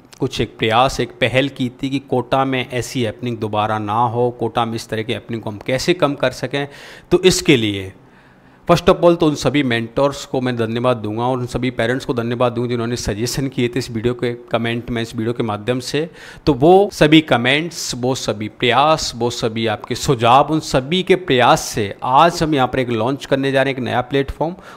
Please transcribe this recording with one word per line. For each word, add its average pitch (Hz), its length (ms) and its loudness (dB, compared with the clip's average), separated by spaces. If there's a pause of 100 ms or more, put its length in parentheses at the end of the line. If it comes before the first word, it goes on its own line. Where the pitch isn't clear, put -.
(200)
कुछ 135 200 -4
एक - 180 -4
प्रयास, 117 420 2
एक 123 100 -4 (100)
पहल 131 280 2
की 135 200 -4 (140)
थी 135 80 -4
कि 139 80 -2
कोटा 135 460 -2
में 131 260 -2
ऐसी 123 320 -4
हैपनिंग 117 360 -6
दोबारा 107 400 -2
ना 107 280 -2
हो, 120 240 0 (100)
कोटा 113 240 -2
में 113 100 -6
इस - 140 -8
तरह 110 140 -4
की 117 100 -6
हैपनिंग 110 300 -8
को 113 80 -8
हम 104 160 -12
कैसे 131 280 0
कम 143 200 0
कर 131 180 -2
सकें। 143 340 -6 (440)
तो 180 120 4
इसके 165 340 4
लिए 98 360 -2 (760)
first 170 220 4
of 165 140 2
all 170 120 6
तो 170 100 2
उन 147 80 2
सभी 143 280 0
मेंटर्स 127 640 -2
को 135 140 -4
मैं 127 160 -2
धन्यवाद 117 400 0
दूंगा 107 260 -6
और 127 160 -2
उन 123 80 -6
सभी 127 240 -4
पेरेंट्स 123 340 -2
को 135 100 -4
धन्यवाद 120 380 0
दूंगा 120 160 -4
जिन्होंने 120 280 -4
सजेशन 117 520 -4
किए 123 200 -2
थे 120 100 -2
इस 127 120 -6
वीडियो 120 240 -2
के 120 180 -4 (180)
कमेंट 117 400 -4
में, 117 120 -4
इस 113 140 -8
वीडियो 113 160 -4
के 123 100 -6
माध्यम 110 380 -4
से। 151 280 -6 (380)
तो 156 80 4
वो 180 380 6
सभी 160 280 6
कमेंट्स, 143 760 -2
वो 127 200 -2
सभी 107 340 -6
प्रयास, 139 680 2
वो 117 140 0
सभी 113 360 -4
आपके 107 280 -4
सुझाव, 131 580 4
उन 156 100 0
सभी 151 400 0
के 185 140 4
प्रयास 143 520 4
से 101 340 -4
आज 160 400 4
हम 156 120 0
यहाँ 131 140 2
पर 131 100 -2
एक 120 120 -2
लॉन्च 120 360 -2
करने 135 260 0
जा 135 100 2
रहे 135 100 0
हैं 135 60 -6
एक 123 60 -4
नया 110 160 0
प्लेटफॉर्म। 147 560 -2 (200)